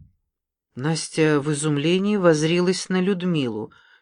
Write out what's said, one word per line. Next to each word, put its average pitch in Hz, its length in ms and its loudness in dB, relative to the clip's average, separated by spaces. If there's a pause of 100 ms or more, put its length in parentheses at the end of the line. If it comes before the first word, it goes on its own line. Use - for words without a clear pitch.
(800)
Настя 151 600 0
в 147 120 -2
изумлении 156 640 0
воззрилась 175 720 2
на 185 120 0
Людмилу. 165 720 -2 (280)